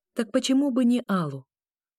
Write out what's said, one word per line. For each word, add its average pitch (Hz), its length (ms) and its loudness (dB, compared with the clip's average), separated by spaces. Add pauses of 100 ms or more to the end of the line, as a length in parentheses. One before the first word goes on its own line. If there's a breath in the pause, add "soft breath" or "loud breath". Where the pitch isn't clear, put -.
(140)
так 226 180 -6
почему 262 400 2
бы 247 120 2
не 240 220 2
Аллу? 151 400 -4 (520)